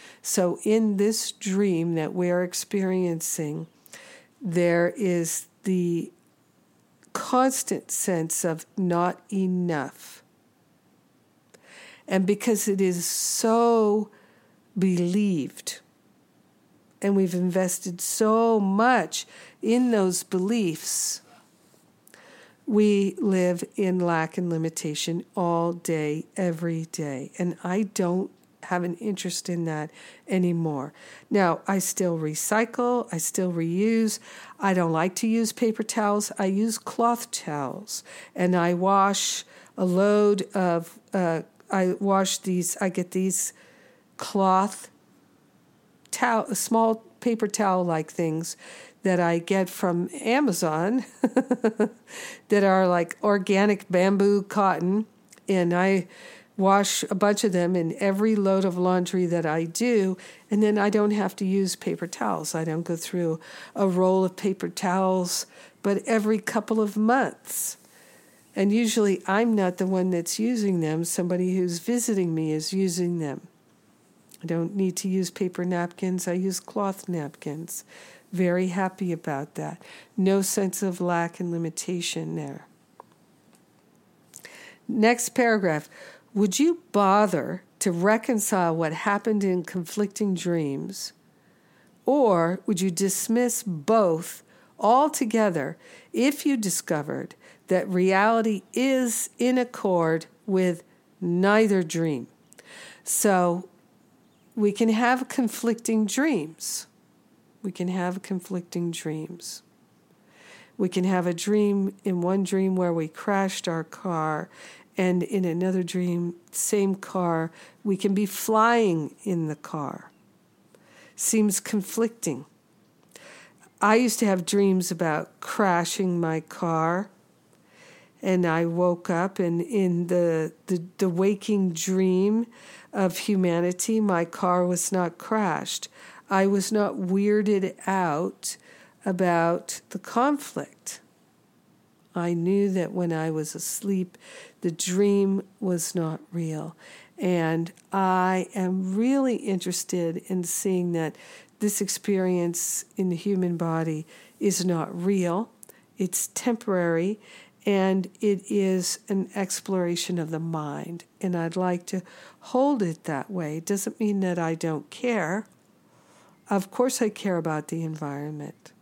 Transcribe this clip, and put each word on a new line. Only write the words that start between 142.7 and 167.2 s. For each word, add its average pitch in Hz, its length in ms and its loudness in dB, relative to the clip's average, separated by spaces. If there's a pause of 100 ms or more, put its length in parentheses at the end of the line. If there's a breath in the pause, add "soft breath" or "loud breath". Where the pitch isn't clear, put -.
that 185 220 -2
when 175 200 -2
I 160 180 -2
was 156 240 -4
asleep, 190 640 -4 (420 loud breath)
the 180 100 -2
dream 196 720 2 (180)
was 180 340 -2
not 160 260 -2 (120)
real. 160 440 -6 (400 loud breath)
And 170 560 0 (200)
I 185 600 2
am 185 420 -2
really 262 400 2
interested 180 880 -4
in 185 180 -2
seeing 180 480 -2
that 160 240 -2 (440 loud breath)
this 208 200 -2
experience 185 1040 -2 (120)
in 185 120 0
the 175 80 0
human 180 400 0
body 160 500 -2 (320 loud breath)
is 185 260 0
not 170 300 -2
real. 180 560 0 (460 loud breath)
It's - 320 -4
temporary, 185 920 0 (480 loud breath)
and 190 420 2 (120)
it 202 300 0
is 185 580 0
an 190 260 -2
exploration 185 840 -2
of 160 120 -4
the 160 80 -4
mind. 160 640 -8 (160)
And 180 140 -2
I'd 165 220 -4
like 180 300 -2
to 180 160 -6 (380 loud breath)
hold 262 420 0
it 165 220 -4
that 151 260 -6
way. 165 280 -6
It 165 80 -10
doesn't 202 320 -4
mean 208 220 0
that 180 180 0
I 165 160 0
don't 160 360 -4
care. 208 560 -2 (1000 soft breath)
Of 196 220 -2
course 254 320 0
I 214 60 2
care 196 280 -4